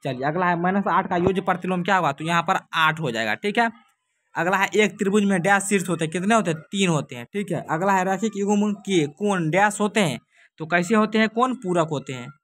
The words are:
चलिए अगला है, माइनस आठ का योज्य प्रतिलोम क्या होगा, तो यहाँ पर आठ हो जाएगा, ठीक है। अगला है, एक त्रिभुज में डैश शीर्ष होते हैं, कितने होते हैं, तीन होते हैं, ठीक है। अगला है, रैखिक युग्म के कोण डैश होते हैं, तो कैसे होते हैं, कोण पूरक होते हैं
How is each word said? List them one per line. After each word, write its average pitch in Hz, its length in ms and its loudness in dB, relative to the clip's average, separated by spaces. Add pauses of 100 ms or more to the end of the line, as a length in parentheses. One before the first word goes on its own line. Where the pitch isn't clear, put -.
चलिए 131 200 -6
अगला 170 220 0
है, 175 120 2
माइनस 185 300 0
आठ 185 200 0
का 185 100 -2
योज्य 185 240 2
प्रतिलोम 180 400 -2
क्या 196 140 2
होगा, 160 160 0
तो 160 120 -8
यहाँ 170 200 0
पर 185 140 0 (180)
आठ 156 240 2
हो 147 100 -4
जाएगा, 110 260 -2
ठीक 208 220 -4
है। 226 120 2 (640)
अगला 175 220 0
है, 190 180 2
एक 208 200 4
त्रिभुज 202 300 2
में 196 180 2
डैश 196 220 4
शीर्ष 196 240 0
होते 165 160 -2
हैं, 156 80 -6
कितने 185 220 0
होते 202 160 2
हैं, 160 120 -2
तीन 196 260 0
होते 143 280 -2
हैं, 120 100 -12
ठीक 202 260 -6
है। 165 180 -4
अगला 175 220 0
है, 190 140 2
रैखिक 190 300 -2
युग्म 202 360 0 (100)
के 175 260 2
कोण 180 420 -2
डैश 202 300 2
होते 208 220 0
हैं, 139 160 0 (420)
तो 160 60 -10
कैसे 175 280 0
होते 214 240 2
हैं, 220 120 2
कोण 240 260 0
पूरक 175 320 0
होते 139 240 -6
हैं 127 160 -10 (160)